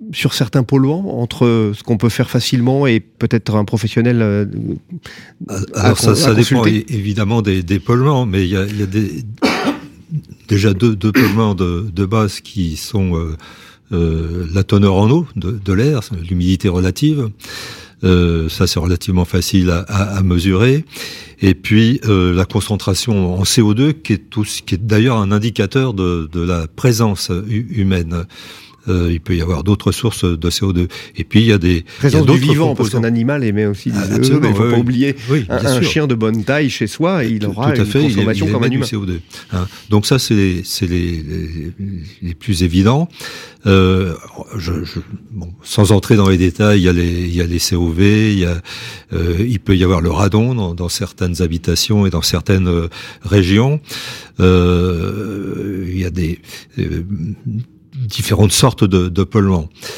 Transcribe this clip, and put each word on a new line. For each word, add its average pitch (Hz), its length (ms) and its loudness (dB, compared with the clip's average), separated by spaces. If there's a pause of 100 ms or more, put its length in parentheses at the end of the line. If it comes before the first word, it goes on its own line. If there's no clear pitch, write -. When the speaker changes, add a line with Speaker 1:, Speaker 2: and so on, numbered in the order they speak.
(140)
Speaker 1:
sur - 200 -2
certains 127 300 0
polluants 135 420 0
entre 117 680 0
ce - 80 -14
qu'on 117 140 0
peut 117 100 2
faire 120 220 0
facilement 131 580 0
et 113 140 2
peut-être - 540 -2
un 107 100 2
professionnel, 117 560 0
euh, 104 240 0 (1040)
Speaker 2:
Alors 98 240 -6
Speaker 1:
à 101 220 2
Speaker 2:
ça, 113 160 2
Speaker 1:
con-, 104 40 4
Speaker 2:
ça 139 140 2
Speaker 1:
à 113 60 4
Speaker 2:
dépend 123 240 4
Speaker 1:
consulter. 110 300 2
Speaker 2:
é-, 123 60 -4
évidemment 104 460 0
des, 95 220 0
des 95 160 -2
polluants, 127 460 2
mais 95 180 0
il 87 60 0
y 101 60 -2
a, 95 100 0
il 104 140 -6
y 104 40 -2
a - 20 -2
des, 92 380 -4 (580)
<coughs> - 680 -14
déjà 101 260 2
deux, 110 220 0
deux 104 160 -2
polluants 107 440 2
de, 90 380 -4
de 98 120 -2
base 104 340 -2
qui 80 380 -6
sont, 92 400 -2
euh, 80 180 -6 (580)
euh, 82 600 -2
la 98 100 2
teneur 101 320 4
en 104 140 4
eau 160 260 2
de, 101 280 -6
de 98 100 -2
l'air, 123 280 0 (280)
l'humidité 92 400 0
relative. 110 600 0 (720)
Euh, 87 460 2
ça, 95 160 -2
c'est - 140 -2
relativement 90 460 0
facile 90 440 0
à, 85 100 0
à, 101 380 -2
à 95 60 2
mesurer. 95 640 2 (560)
Et 95 120 4
puis, 113 520 2
euh, 92 280 2
la 90 120 2
concentration 98 880 -2
en 95 80 -2
C - 180 2
O 107 120 4
deux, 139 180 2
qui 147 220 -4
est - 160 -4
tout, 107 140 -4
qui - 320 -6
est 95 100 -4
d'ailleurs 110 320 2
un 98 140 0
indicateur 110 640 -2
de, 87 380 -2
de 85 100 -4
la 85 260 -2
présence 110 600 0
hu-, 104 400 -4
humaine. 90 560 -2 (600)
Euh, 87 240 0
il 82 80 -2
peut 90 160 -4
y 82 60 0
avoir 80 220 -2
d'autres 101 280 0
sources - 340 -2
de 85 240 -2
C - 160 -2
O 95 80 0
deux. 87 140 0 (280)
Et 82 80 -6
puis, - 180 4
il 117 60 4
y 113 40 6
a 104 60 4
des, 87 120 0
il 87 60 4
y 82 40 0
a - 200 -12
Speaker 1:
Présence 143 220 4
du 135 60 4
Speaker 2:
d'autres 131 120 6
Speaker 1:
vivant, 147 360 2
parce 117 140 0
Speaker 2:
composants. 117 120 0
Speaker 1:
qu'un 117 60 0
animal 123 360 0
émet 107 220 0
aussi 104 260 -4
des 101 60 -2
Speaker 2:
Ah, 98 80 -2
Speaker 1:
C - 20 -4
O - 20 -4
deux, 107 80 0
Speaker 2:
absolument, 135 240 2
Speaker 1:
mais 117 80 4
il 101 60 2
faut 104 80 2
Speaker 2:
oui, 120 60 2
Speaker 1:
pas 117 60 2
Speaker 2:
oui. 120 60 4
Speaker 1:
oublier 127 340 0 (140)
Speaker 2:
Oui, 139 200 0
Speaker 1:
un, 123 100 -2
Speaker 2:
bien 131 100 0
Speaker 1:
un 127 120 2
Speaker 2:
sûr. 160 80 2
Speaker 1:
chien 151 180 0
de 123 80 0
bonne 110 280 0
taille 139 260 0
chez - 180 -4
soi, 165 360 -2
il 113 160 -2
Speaker 2:
Tout, 104 100 -2
Speaker 1:
aura 120 220 0
Speaker 2:
tout 120 100 2
à - 20 2
Speaker 1:
une 104 60 0
Speaker 2:
fait, 143 140 2
il, 131 120 2
Speaker 1:
consommation 101 320 0
Speaker 2:
il 104 40 0
Speaker 1:
comme 117 120 0
un 117 40 2
Speaker 2:
émet 127 80 0
Speaker 1:
humain. 135 100 -2
Speaker 2:
du - 40 -6
C 110 60 -6
O 101 100 -4
deux. 85 160 -6 (320)
Hein. 92 140 -2 (220)
Donc 104 160 2
ça, 135 140 2
c'est - 140 -2
les, 95 300 2
c'est - 240 -4
les, 85 360 -2
les, 82 500 -8 (480)
les 87 120 -6
plus 92 300 -2
évidents. 101 440 4 (600)
Euh, 95 480 4 (420)
je, 85 260 -4
je, - 160 -10 (320)
bon, 87 300 -12
sans 104 300 2
entrer 107 240 4
dans 101 120 6
les 95 100 4
détails, 101 420 4
il 87 40 4
y 90 60 4
a 87 40 4
les, 87 340 0
il 85 80 -2
y 87 60 2
a 85 40 0
les 85 140 -2
C - 160 -2
O 87 140 0
V, 104 440 4
il 98 60 0
y 87 60 0
a, 87 140 -2 (540)
euh, 85 340 0
il 117 120 -2
peut 95 180 2
y 90 60 2
avoir 90 180 2
le 85 80 0
radon 104 460 2
dans, 92 180 -2
dans 85 160 -6
certaines 90 540 -4
habitations 87 640 0
et - 20 -2
dans 82 140 -2
certaines, 92 440 0
euh, 85 200 0 (340)
régions. 104 580 2 (600)
Euh, 92 1500 0
il 92 120 -4
y 92 60 -2
a 87 40 -4
des, 85 300 -4 (400)
euh, 82 240 -4 (920)
différentes 107 580 0
sortes - 320 2
de, 92 260 2
de 90 140 0
polluants. 95 460 0 (280)